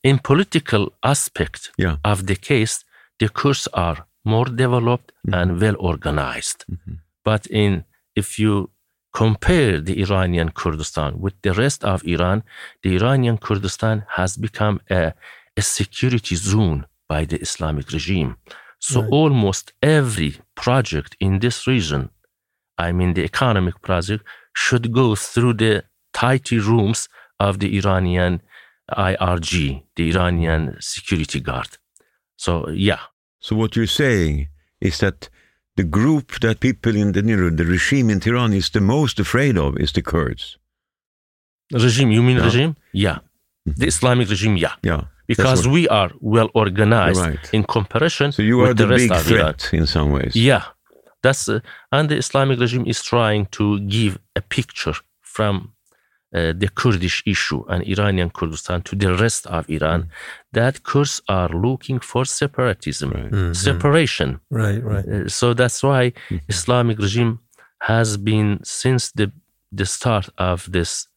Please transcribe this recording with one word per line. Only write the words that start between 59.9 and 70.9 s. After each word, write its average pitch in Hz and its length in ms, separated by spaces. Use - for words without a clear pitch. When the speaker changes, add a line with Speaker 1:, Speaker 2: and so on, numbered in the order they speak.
Speaker 2:
Mm. 82 80
Speaker 1:
that 123 260
Kurds - 440
are 92 220
looking 131 320
for 127 160
separatism, 107 840
Speaker 2:
Right. - 200
Speaker 3:
Mm-hmm. 92 220
Speaker 1:
separation. 95 760
Speaker 3:
Right, 110 320
right. 104 240
Speaker 1:
Uh, 104 200
so 120 140
that's 120 280
why 139 200
Speaker 2:
Mm-hmm. - 260
Speaker 1:
Islamic 117 500
regime 113 400
has 110 380
been, 107 460
since - 560
the, 104 80
the 98 60
start 104 420
of 90 200
this - 460